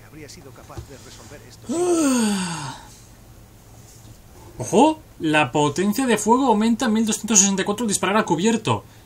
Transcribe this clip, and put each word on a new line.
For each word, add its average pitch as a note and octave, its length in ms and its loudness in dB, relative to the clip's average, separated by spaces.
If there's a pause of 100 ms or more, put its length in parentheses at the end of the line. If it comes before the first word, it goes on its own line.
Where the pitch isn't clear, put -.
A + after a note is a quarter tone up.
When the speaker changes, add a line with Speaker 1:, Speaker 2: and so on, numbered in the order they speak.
Speaker 1:
habría C#3+ 240 -18
sido C#3 200 -20
capaz C3+ 280 -20 (100)
de C#3 80 -18
resolver B2 500 -20
esto. - 220 -20
Speaker 2:
<sighs> A#3+ 1200 -2 (1700)
Ojo, B3+ 400 2 (200)
la D3+ 320 2
potencia F3 520 0
de A#3+ 140 2
fuego B3+ 300 2
aumenta A3+ 380 2
en A3 60 2
mil A3+ 140 2
doscientos G#3+ 320 0
sesenta G3 240 2
y - 20 -8
cuatro G#3 200 -2
al A3+ 40 -2
disparar F#3+ 280 0
a A3 80 2
cubierto. E3+ 600 0 (220)